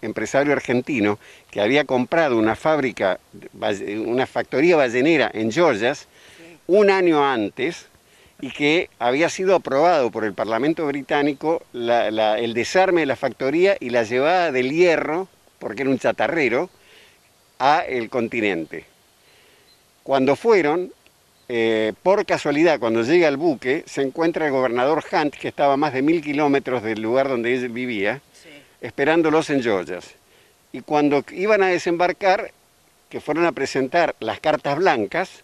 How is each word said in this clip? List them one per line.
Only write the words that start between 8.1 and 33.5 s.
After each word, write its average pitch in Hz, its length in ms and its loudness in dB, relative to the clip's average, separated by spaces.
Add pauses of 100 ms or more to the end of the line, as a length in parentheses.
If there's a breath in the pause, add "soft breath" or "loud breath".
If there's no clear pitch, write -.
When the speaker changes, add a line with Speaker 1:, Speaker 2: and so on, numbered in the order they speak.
Speaker 1:
y 131 120 -10
que 147 480 -2
había 135 300 0
sido 190 260 0
aprobado 139 560 2
por 110 120 -6
el 104 120 -4
Parlamento 127 500 -2
británico 143 760 -2 (100)
la, 117 380 0
la, 110 260 0
el 117 160 -4
desarme 175 480 2
de 147 60 0
la 127 80 -2
factoría 147 640 0
y 123 100 -8
la 120 140 2
llevada 147 480 0
del 127 200 0
hierro, 160 560 0 (300)
porque 110 240 -10
era 131 80 -2
un 131 80 0
chatarrero, 127 720 -2 (880 soft breath)
a 143 220 4
el 117 320 -6
continente. 101 760 -4 (1160 soft breath)
Cuando 135 320 2
fueron, 180 580 2 (560)
eh, 113 440 0 (100)
por 202 240 2
casualidad, 151 520 2
cuando 113 220 0
llega 160 260 4
el 139 100 0
buque, 160 500 -2
se - 160 -4
encuentra 160 420 -2
el 143 60 0
gobernador 131 600 0
Hunt, 156 220 0
que - 140 -10
estaba 139 260 2
a 139 40 0
más 147 160 0
de 131 100 -2
mil 160 180 2
kilómetros 139 600 0
del 110 180 -4
lugar 131 280 0
donde 120 260 -2
él 123 140 -4
vivía, 117 520 -4 (120)
Speaker 2:
Sí. - 160 -20 (320 loud breath)
Speaker 1:
esperándolos 156 680 2
en 139 140 0
Georgias. 90 480 -4 (600 soft breath)
Y 127 100 -12
cuando 147 500 0
iban 202 320 0
a 185 60 0
desembarcar, 180 840 0 (580)
que 123 100 -10
fueron 156 280 0
a 160 40 0